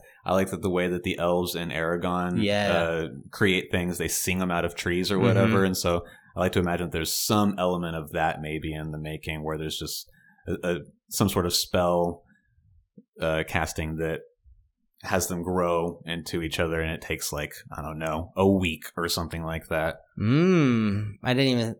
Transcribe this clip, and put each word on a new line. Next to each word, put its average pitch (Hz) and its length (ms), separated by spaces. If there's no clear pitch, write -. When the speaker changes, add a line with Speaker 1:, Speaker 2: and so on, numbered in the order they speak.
Speaker 1:
I 90 80
like 95 160
that 92 140
the 95 80
way 90 160
that 87 160
the - 160
elves 87 340
in 85 180
Aragon, 87 720
Speaker 2:
Yeah. 101 320
Speaker 1:
uh, 82 340
create 92 400
things, 87 280
they 82 80
sing 92 340
'em 90 80
out 85 160
of 82 100
trees 90 360
or 98 80
whatever, 95 380
Speaker 2:
Mm-hmm. 95 80
Speaker 1:
and 92 120
so 87 260
I - 40
like 90 140
to 95 60
imagine 87 280
that 82 60
there's 80 200
some 104 460
element 87 360
of 76 180
that 80 280
maybe 78 320
in 78 160
the 78 80
making 78 460
where 78 160
there's 78 180
just - 320
a, 90 160
a, 87 160
some 104 200
sort 92 160
of 87 80
spell, 87 680
uh, 80 260
casting 80 500
that 80 240
has 92 240
them 87 160
grow 87 640
into 82 360
each 80 180
other, 82 220
and 80 100
it 80 100
takes, - 300
like, 73 220
I 78 120
don't 78 160
know, 80 360
a 95 120
week 92 380
or 85 120
something 82 340
like 80 240
that. 80 300
Speaker 2:
Mm, 117 1040
I 127 120
didn't 135 160
even, 117 280